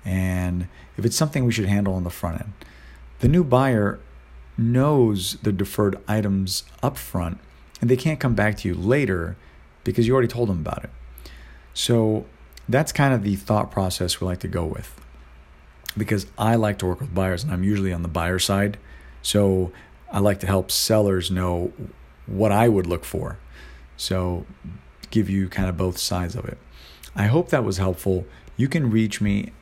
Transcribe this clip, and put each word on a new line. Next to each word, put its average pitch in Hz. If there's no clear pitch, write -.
And 92
if 107
it's 120
something 147
we 117
should 107
handle 101
on 90
the 87
front 82
end, 104
the 123
new 170
buyer 123
knows 117
the 107
deferred 98
items 98
up 131
front, 87
and 120
they 127
can't 156
come 123
back 104
to -
you 90
later 92
because 117
you 123
already 127
told 117
them 90
about -
it. -
So 110
that's 143
kind 139
of 104
the 101
thought 104
process 92
we 95
like 90
to -
go 87
with, -
because 104
I 113
like 104
to 92
work 90
with -
buyers, 95
and 147
I'm 90
usually 98
on 85
the 87
buyer 87
side. 101
So 95
I 104
like 101
to 92
help 95
sellers 98
know 90
what 101
I 110
would 95
look 87
for. -
So 90
give 104
you 98
kind 95
of 87
both 92
sides 90
of 90
it. -
I 101
hope 160
that 135
was 98
helpful. 92
You 131
can 139
reach 107
me 101